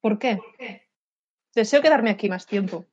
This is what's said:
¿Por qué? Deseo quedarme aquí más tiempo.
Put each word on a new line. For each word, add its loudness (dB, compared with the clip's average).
¿Por 0
qué? -2
Deseo 2
quedarme 4
aquí -2
más -6
tiempo. -4